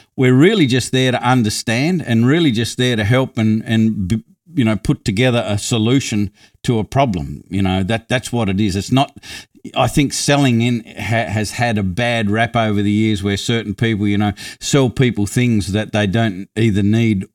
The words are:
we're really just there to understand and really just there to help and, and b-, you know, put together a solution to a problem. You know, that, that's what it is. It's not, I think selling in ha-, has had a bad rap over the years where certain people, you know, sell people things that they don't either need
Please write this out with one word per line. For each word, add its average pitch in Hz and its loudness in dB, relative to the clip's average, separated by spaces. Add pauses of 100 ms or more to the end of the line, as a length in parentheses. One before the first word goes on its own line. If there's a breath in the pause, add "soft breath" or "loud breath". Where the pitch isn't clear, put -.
(160 loud breath)
we're 127 4
really 175 4
just 120 0
there 131 0
to 120 0
understand 123 0
and 117 2
really 156 2
just 110 -2
there 123 0
to 110 0
help 123 0
and, 110 2
and 110 0
b-, 110 -2 (300)
you 135 0
know, 110 0
put - -2
together 117 0
a 101 -2
solution 113 0 (320 soft breath)
to 120 0
a 107 0
problem. 87 -2
You 98 -2
know, 95 0
that, 110 -4
that's - -4
what 117 -2
it 98 0
is. 98 0
It's 98 -4
not, 131 0 (600 loud breath)
I 127 2
think 139 0
selling 139 2
in 120 0
ha-, 110 -4
has 104 -4
had 120 -2
a 107 -2
bad 110 -2
rap 113 -2
over 110 0
the 101 0
years 107 0
where 101 -2
certain 104 -2
people, 107 0
you 101 0
know, 104 0 (280 loud breath)
sell 135 2
people 104 0
things 107 0
that 107 -4
they 104 0
don't 98 -2
either 107 2
need 107 2